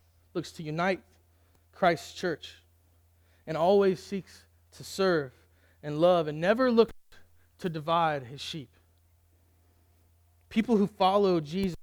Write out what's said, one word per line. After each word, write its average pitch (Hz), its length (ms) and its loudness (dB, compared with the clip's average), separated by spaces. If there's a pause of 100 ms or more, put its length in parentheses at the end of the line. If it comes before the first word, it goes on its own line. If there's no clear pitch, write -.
(320)
looks 170 200 -8
to - 100 -16
unite 165 380 -2 (720)
Christ's - 420 0
church - 400 -8 (920)
and 160 80 -6
always 190 440 4
seeks - 440 -12 (320)
to 135 80 -18
serve 165 480 -2 (500)
and 147 180 -6
love 170 280 4
and 151 120 -8
never 226 300 2
looks 226 220 4 (640)
to 190 100 -6
divide 160 560 -2
his 127 160 -16
sheep. 147 300 -12 (1800)
People 226 280 0
who 202 100 2
follow 190 540 2
Jesus 165 420 -4